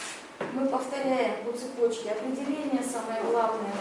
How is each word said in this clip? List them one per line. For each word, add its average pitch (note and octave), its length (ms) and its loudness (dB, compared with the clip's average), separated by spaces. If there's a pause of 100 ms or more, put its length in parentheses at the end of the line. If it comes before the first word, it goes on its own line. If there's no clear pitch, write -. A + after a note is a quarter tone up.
(520)
Мы C4+ 140 2
повторяем C4 800 2
по A#3 120 -2
цепочке B3+ 560 0
определение, C#4 680 0
самое A3+ 400 -2
главное. A3 580 2